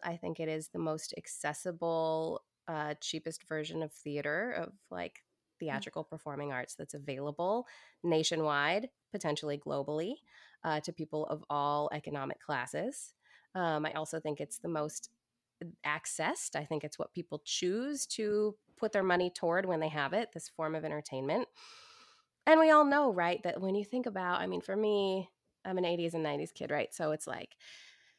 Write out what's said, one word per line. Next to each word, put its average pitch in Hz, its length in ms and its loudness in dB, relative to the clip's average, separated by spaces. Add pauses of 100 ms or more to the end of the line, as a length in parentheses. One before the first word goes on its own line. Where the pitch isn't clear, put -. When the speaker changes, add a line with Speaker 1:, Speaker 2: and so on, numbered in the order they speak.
Speaker 1:
I 170 140 -6
think 170 240 -6
it 160 80 -2
is 156 200 -4
the 180 100 -8
most 160 400 -2
accessible, 165 1200 -2 (260)
uh, 151 340 -4
cheapest - 460 -6
version 160 340 -4
of 151 100 -6
theater, 147 600 -2
of, - 200 -4 (180)
like, - 320 -8 (380)
Speaker 2:
Mm. 165 60 -6
Speaker 1:
theatrical 143 380 -4
performing 143 480 -8
arts 127 220 -6
that's - 200 -12
available 147 720 -2 (360)
nationwide, 160 840 2 (240)
potentially 147 460 -2
globally, 151 560 -2 (500)
uh, 151 160 0
to 170 100 -8
people 156 360 -4
of 156 240 -4
all 147 420 2
economic 143 480 -6
classes. 151 720 -4 (420)
Um, 160 300 2
I 156 80 -2
also 156 280 -4
think 151 200 -2
it's 147 180 -6
the 170 120 -6
most 151 400 -4 (720)
accessed. 160 720 -2
I 147 80 -4
think 147 200 -2
it's - 140 -10
what - 140 -6
people 156 320 -8
choose 240 640 -2
to 208 500 0 (220)
put 214 140 0
their 196 100 4
money 180 260 6
toward 175 380 2
when 165 140 2
they 156 100 2
have 147 240 0
it, - 180 0
this - 160 -10
form 160 260 -2
of 156 100 -4
entertainment. 151 640 -2 (1000)
And 311 120 10
we 320 120 10
all 302 160 12
know, 277 260 6
right, 180 300 2
that 175 180 -2
when 190 140 2
you 208 100 2
think 247 220 -2
about, 180 340 0
I 180 60 -2
mean, 180 160 -2
for 190 120 -4
me, 196 540 2 (360)
I'm 185 120 -2
an 185 80 2
eighties 170 300 0
and 160 80 0
nineties 147 300 -2
kid, - 180 -6
right? 147 240 0
So 156 160 -2
it's 156 160 -4
like - 300 -10 (640)